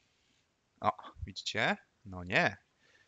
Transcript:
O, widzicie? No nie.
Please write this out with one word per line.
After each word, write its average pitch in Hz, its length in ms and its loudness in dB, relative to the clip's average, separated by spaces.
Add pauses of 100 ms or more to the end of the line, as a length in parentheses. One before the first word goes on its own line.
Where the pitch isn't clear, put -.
(800)
O, - 320 -2 (120)
widzicie? 127 520 0 (280)
No 92 180 -10
nie. 107 340 2 (500)